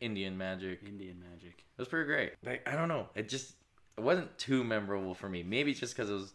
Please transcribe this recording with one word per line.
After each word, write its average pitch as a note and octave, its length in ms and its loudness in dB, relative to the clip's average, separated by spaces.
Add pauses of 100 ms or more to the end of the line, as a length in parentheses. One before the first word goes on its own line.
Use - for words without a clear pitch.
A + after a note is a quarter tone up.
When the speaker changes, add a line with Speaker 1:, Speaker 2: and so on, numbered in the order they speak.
Speaker 1:
Indian G2 360 0
magic. F#2+ 480 -2
Speaker 2:
Indian G2 320 -10 (140)
magic. E2+ 280 -18 (180)
Speaker 1:
It - 20 -10
was B2+ 80 -4
pretty D#3+ 200 2
great. C#3+ 260 4 (120)
Like, B2+ 220 -2
I C3 80 0
don't E3 140 2
know. C3 260 0
It A2 140 -2
just, - 240 -4 (440)
it G#2+ 40 -4
wasn't D3+ 360 4
too C3 280 4
memorable G2+ 480 0
for G2 160 -6
me. F2+ 120 -2
Maybe B2+ 320 2
just B2+ 220 -4
'cause A2 140 0
it G#2 40 0
was, G2 220 -4